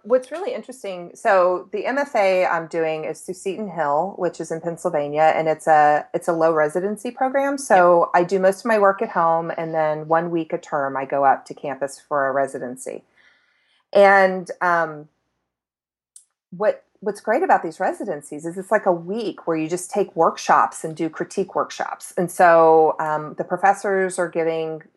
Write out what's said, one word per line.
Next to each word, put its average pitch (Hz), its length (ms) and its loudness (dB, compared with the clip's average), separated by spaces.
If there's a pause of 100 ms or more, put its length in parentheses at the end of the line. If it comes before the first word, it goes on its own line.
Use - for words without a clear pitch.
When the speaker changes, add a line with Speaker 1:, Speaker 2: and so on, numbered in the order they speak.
Speaker 1:
what's 254 260 0
really 349 240 -8
interesting, 196 640 -12
so 180 560 2
the 202 140 -6
M 247 120 -4
F 285 200 -4
A 190 280 2
I'm 165 220 -2
doing 160 380 -4
is 156 160 -10
through 185 140 -12
Seton 196 340 -8
Hill, 160 480 -2
which 175 240 -4
is 165 100 -10
in 165 80 -6
Pennsylvania, 160 760 0
and 160 140 -2
it's 156 200 -2
a, 151 460 4
it's 170 140 -6
a 170 60 2
low 165 200 2
residency 180 560 -2
program. 277 480 -2
So 175 560 4
Speaker 2:
Yep. 180 80 4
Speaker 1:
I 175 60 0
do 196 140 0
most 190 180 2
of - 60 -10
my 226 120 2
work 196 240 2
at 226 100 -4
home, 165 440 0
and 165 180 -6
then 156 360 -2
one 165 220 0
week 165 200 -4
a 170 60 -4
term 139 400 -6
I 135 80 -6
go 139 180 -2
up 135 220 2
to - 80 -14
campus 139 440 -8
for 139 300 -2
a 135 60 -2
residency. 131 720 -6 (880)
And, 190 680 4
um, 160 480 -2 (1400)
what, 185 340 -2 (160)
what's 202 220 -6
great 240 200 0
about 226 220 2
these 165 160 -8
residencies 190 680 -6
is 170 120 -8
it's, 190 120 -10
like, 208 160 0
a 190 60 4
week 175 560 -6
where 165 80 -2
you 156 140 -4
just 175 200 -6
take 196 240 -4
workshops 165 680 2
and 160 100 -8
do 160 160 -4
critique - 460 -8
workshops. - 640 -8
And 175 120 -2
so, 160 680 6
um, 151 360 -6
the 165 100 -8
professors 190 720 -2
are 175 80 -2
giving 160 560 -4 (120)